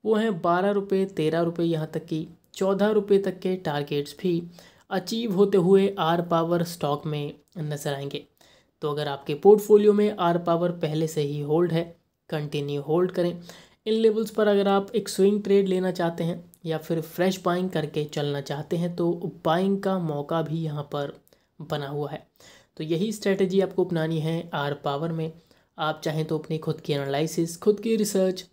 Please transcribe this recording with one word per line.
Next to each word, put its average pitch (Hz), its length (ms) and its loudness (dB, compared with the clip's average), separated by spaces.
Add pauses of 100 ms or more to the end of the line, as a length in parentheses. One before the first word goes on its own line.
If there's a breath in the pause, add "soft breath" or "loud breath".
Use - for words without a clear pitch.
वो 220 100 4
हैं 208 280 0
बारह 180 280 4
रुपये, 196 340 0
तेरह 160 360 0
रुपये, 170 260 0
यहाँ 156 280 0
तक 160 120 -6
कि 160 220 -6 (260)
चौदह 196 360 2
रुपये 208 280 4
तक 185 220 -2
के 185 160 -2
टारगेट्स 147 640 -4
भी 170 220 0 (480 loud breath)
अचीव 214 440 -4
होते 196 240 4
हुए 196 400 6
आर 170 240 2
पावर 170 400 2
स्टॉक 147 440 -4
में 147 280 -6 (240)
नज़र 151 360 -6
आएंगे। 139 320 -8 (560 soft breath)
तो 151 80 -2
अगर 147 180 -4
आपके 143 260 -6
पोर्टफोलियो 208 580 8
में 208 240 2
आर 175 220 2
पावर 170 320 2
पहले 160 360 -2
से 156 140 -4
ही 147 200 -2
होल्ड 156 320 2
है, 170 240 -2 (320)
कंटिन्यू 147 540 -4
होल्ड 175 280 0
करें। 175 320 -2 (440 loud breath)
इन 220 60 0
लेवल्स 220 380 2
पर 214 180 2
अगर 202 200 4
आप 196 260 0
एक 196 140 -2
स्विंग 202 340 2
ट्रेड 196 260 4
लेना 185 220 0
चाहते 170 340 -2
हैं 170 280 -6 (140)
या 160 120 -2
फिर 165 220 -2
फ्रेश 180 440 -2
बाइंग 180 260 0
करके 151 340 -2
चलना 147 360 -4
चाहते 156 360 -6
हैं, 170 200 -2
तो 170 360 -2 (120)
बाइंग 190 380 2
का 190 160 0
मौका 160 440 -2
भी 156 180 -4
यहाँ 147 220 -6
पर 143 380 -8 (400 soft breath)
बना 147 280 -6
हुआ 147 220 -6
है। - 160 -14 (500 loud breath)
तो 165 80 -8
यही 170 280 -2
स्ट्रेटजी 196 480 0
आपको 185 240 0
अपनानी 160 360 -2
है 165 340 -4
आर 143 200 -2
पावर 147 380 -4
में। 160 200 -6 (460 soft breath)
आप 151 260 -4
चाहें 156 200 -2
तो 156 140 -4
अपनी 156 200 -6
खुद 156 220 -6
की - 120 -6
एनालिसिस, 147 640 -2
खुद 208 240 2
की 226 160 0
रिसर्च 190 560 0